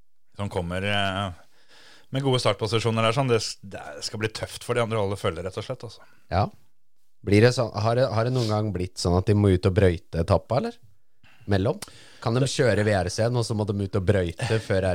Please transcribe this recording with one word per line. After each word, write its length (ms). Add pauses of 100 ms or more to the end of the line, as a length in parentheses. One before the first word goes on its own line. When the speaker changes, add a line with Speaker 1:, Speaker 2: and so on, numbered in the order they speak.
(380)
Speaker 1:
som 160
kommer, 320
eh, 460 (840)
med 100
gode 160
startposisjoner 640
der, 140
sånn. 100
Det, 140 (260)
det 160 (220)
skal 160
bli 100
tøft 320
for 140
de 80
andre 160
å 60
holde 120
følge, 240
rett 160
og 60
slett, 180
altså. 220 (260)
Speaker 2:
Ja. 140 (840)
Blir 160
det 140
sånn, 160
har 260
det, 140
har 160
det 20
noen 220
gang 180
blitt 300
sånn 160
at 100
de 80
må 160
ut 160
og 80
brøyte 460
etappa, 400
eller? 160 (680)
Mellom? 320 (440)
Kan 120
de 120
kjøre 360
V 120
R 160
C-en, 240
og 100
så 100
må 120
de 80
ut 200
og 120
brøyte 560
før 300